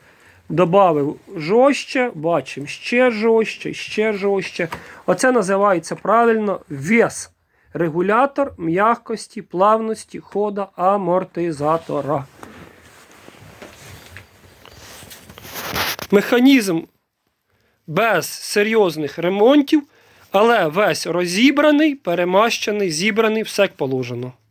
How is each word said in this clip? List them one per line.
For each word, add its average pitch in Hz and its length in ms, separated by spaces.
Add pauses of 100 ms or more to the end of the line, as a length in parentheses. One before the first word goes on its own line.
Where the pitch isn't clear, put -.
(480)
Добавив 165 680 (200)
жорстче, 247 800
бачимо, 151 520
ще 247 440
жорстче, 220 640
ще 214 380
жорстче. 196 560 (380)
Оце 254 260
називається 196 640
правильно 220 720
вес. 165 640 (420)
Регулятор 202 840
м'якості, 202 840
плавності 214 760
хода 202 560
амортизатора. 165 1500 (3750)
Механізм 214 720 (1080)
без 185 420
серйозних 202 920
ремонтів, 247 640 (480)
але 214 360
весь 165 400
розібраний, 277 880
перемащений, 196 960
зібраний, 214 520
все - 200
як 190 100
положено. 127 600 (180)